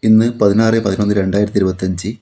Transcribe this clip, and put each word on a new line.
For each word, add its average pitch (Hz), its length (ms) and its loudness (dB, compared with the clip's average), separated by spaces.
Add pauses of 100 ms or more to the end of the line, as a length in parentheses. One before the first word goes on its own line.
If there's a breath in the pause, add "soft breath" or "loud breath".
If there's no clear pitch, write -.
ഇന്ന് 110 240 4 (120)
പതിനാറ് 110 440 2
പതിനൊന്ന് 101 320 0
രണ്ടായിരത്തി 101 460 -2
ഇരുപത്തഞ്ച് 92 480 -4 (140)